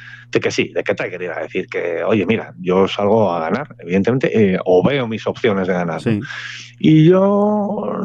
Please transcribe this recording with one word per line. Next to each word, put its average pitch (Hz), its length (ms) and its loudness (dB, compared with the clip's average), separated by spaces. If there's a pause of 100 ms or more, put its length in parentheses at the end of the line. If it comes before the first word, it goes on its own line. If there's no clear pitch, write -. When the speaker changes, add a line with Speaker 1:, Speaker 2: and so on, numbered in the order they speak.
(320)
Speaker 1:
de 113 80 0
que 113 100 -2
sí, - 240 -4
de 87 80 -2
que 101 120 -2
Tiger 90 280 -8
iba 82 140 -6
a 80 60 -6
decir 92 260 -6
que, 85 360 -6
"Oye, 95 220 0
mira, 87 320 -4
yo 90 300 2
salgo 104 440 0
a 85 80 -2
ganar", 123 380 -4
evidentemente, 98 760 0
eh, 90 100 -2
o - 220 4
veo 135 200 0
mis 110 220 -8
opciones 95 400 0
de 95 60 0
ganar, 85 300 -4
¿no? 117 80 0
Speaker 2:
Sí. 101 80 -2 (600)
Speaker 1:
Y 156 240 6
yo, 202 1000 2